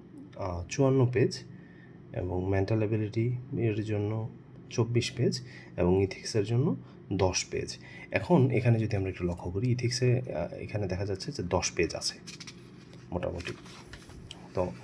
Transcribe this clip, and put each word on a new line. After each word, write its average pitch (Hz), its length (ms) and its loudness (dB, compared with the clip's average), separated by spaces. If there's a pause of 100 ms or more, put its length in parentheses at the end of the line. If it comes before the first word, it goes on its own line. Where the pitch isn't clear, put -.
(360)
আহ, 90 340 -6
চুয়ান্ন 135 360 6
পেজ 123 380 2 (720)
এবং 90 360 -2
মেন্টাল 98 280 4
অ্যাবিলিটি 110 600 0 (200)
এর 110 260 0
জন্য 107 460 -2 (400)
চব্বিশ 117 420 0
পেজ - 300 0 (360)
এবং 90 260 4
ইথিক্সের - 400 -2
জন্য 127 320 2 (380)
দশ 92 320 4
পেজ। - 320 -6 (340)
এখন 127 400 6
এখানে 113 280 6
যদি 104 180 0
আমরা 95 120 0
একটু 90 140 -6
লক্ষ্য 87 280 -2
করি, 113 200 0
ইথিক্সে, 120 500 2 (140)
আহ, - 200 -4
এখানে 104 320 -4
দেখা 92 180 0
যাচ্ছে 98 260 -4
যে - 120 -4
দশ 87 280 2
পেজ 82 240 0
আছে - 240 -6 (920)
মোটামুটি। 87 420 -4 (1000)
তো 90 180 0 (120)